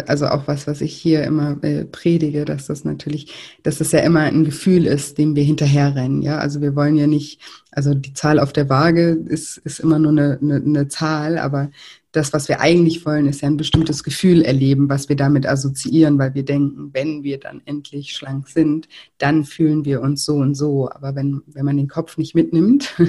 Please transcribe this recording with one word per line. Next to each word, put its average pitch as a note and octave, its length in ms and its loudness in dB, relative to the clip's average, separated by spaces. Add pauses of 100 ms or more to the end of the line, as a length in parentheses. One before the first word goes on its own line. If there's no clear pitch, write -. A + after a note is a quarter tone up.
also C#3+ 200 0
auch C#3 200 -2
was, C#3+ 200 -6
was D3 160 -6
ich D#3 120 -6
hier D#3 300 0
immer, D3 400 -2
äh, D3+ 220 -2
predige, D#3 580 -2
dass D3 220 -6
das D3 180 -8
natürlich, D3 480 -8 (300)
dass D3+ 160 -2
das D#3+ 140 -4
ja D3 80 4
immer D#3+ 200 4
ein D#3 240 2
Gefühl E3 420 2
ist, C#3+ 300 -2
dem D3+ 200 2
wir C#3+ 80 2
hinterherrennen, C#3+ 760 2
ja. D3 160 -2
Also D3 220 -4
wir C#3+ 160 -2
wollen D3 200 2
ja D3 100 2
nicht, D3 340 -2 (300)
also C#3+ 240 0
die C#3 200 -4
Zahl D3+ 260 2
auf C#3+ 120 0
der C#3+ 160 0
Waage E3 420 4 (160)
ist, - 320 -8
ist - 220 -12
immer D#3+ 180 2
nur D#3 140 4
eine, C#3+ 300 2
eine, D3 140 2
eine C#3+ 320 2
Zahl, D#3 500 -4
aber C#3 320 -4 (420)
das, D3 200 -2
was C#3+ 160 -4
wir - 120 -2
eigentlich E3 440 2
wollen, D3+ 240 0
ist C#3+ 140 -6
ja C#3+ 60 0
ein D3 100 0
bestimmtes D#3 440 0
Gefühl E3+ 400 2
erleben, C3+ 460 2
was C#3 200 -4
wir D3 80 0
damit C#3 300 2
assoziieren, C#3+ 720 2
weil C3+ 160 -2
wir C3+ 100 -4
denken, C#3+ 500 -2
wenn D3 280 -4
wir C#3 160 -6
dann C#3+ 280 -16
endlich C#3+ 460 -12
schlank C#3 360 -10
sind, D#3+ 400 -2 (300)
dann D3 260 2
fühlen D3+ 400 0
wir C#3 160 -2
uns C#3 240 -2
so D3+ 120 -2
und C#3 180 2
so. C#3 360 -2
Aber C#3 240 -10
wenn, C#3 320 -4
wenn C#3 200 -6
man C#3+ 100 0
den C#3 120 0
Kopf D#3+ 280 -8
nicht D#3 180 -6
mitnimmt E3+ 600 2 (140)